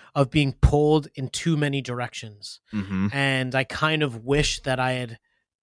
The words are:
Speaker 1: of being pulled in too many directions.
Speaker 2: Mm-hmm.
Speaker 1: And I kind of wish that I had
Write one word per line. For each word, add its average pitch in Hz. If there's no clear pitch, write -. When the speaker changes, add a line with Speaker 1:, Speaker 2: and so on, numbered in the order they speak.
Speaker 1:
of 139
being 143
pulled 151
in 131
too -
many 143
directions. 120
Speaker 2:
Mm-hmm. 98
Speaker 1:
And 135
I 131
kind 156
of 117
wish 139
that 131
I 127
had 123